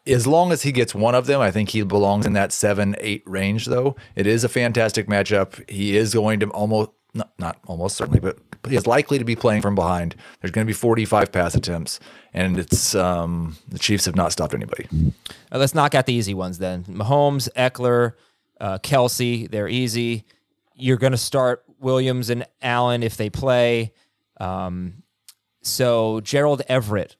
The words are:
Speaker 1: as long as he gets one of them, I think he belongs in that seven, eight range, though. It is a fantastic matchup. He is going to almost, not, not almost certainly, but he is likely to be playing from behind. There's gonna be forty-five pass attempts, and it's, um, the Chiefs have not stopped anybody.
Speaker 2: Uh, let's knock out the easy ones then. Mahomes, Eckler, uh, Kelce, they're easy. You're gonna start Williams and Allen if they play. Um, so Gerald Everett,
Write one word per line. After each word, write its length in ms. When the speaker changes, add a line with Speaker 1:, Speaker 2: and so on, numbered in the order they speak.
Speaker 1:
as 220
long 240
as 120
he 100
gets 200
one 220
of 100
them, 140
I 100
think 200
he 140
belongs 420
in 80
that 180
seven, 480
eight 260
range, 420
though. 280
It 120
is 160
a 60
fantastic 580
matchup. 600
He 260
is 180
going 280
to 80
almost, 400
not, 260
not 180
almost 280
certainly, 240
but 180
he 80
is 100
likely 320
to 60
be 140
playing 240
from 140
behind. 380
There's 100
gonna 140
be 80
forty-five 580
pass 240
attempts, 460
and 260
it's, 360
um, 600
the 100
Chiefs 280
have 100
not 160
stopped 200
anybody. 360
Speaker 2:
Uh, 40
let's 160
knock 220
out 100
the 80
easy 200
ones 240
then. 260
Mahomes, 720
Eckler, 600
uh, 200
Kelce, 680
they're 200
easy. 560
You're 180
gonna 200
start 460
Williams 500
and 160
Allen 400
if 160
they 140
play. 640
Um, 600
so 580
Gerald 460
Everett, 520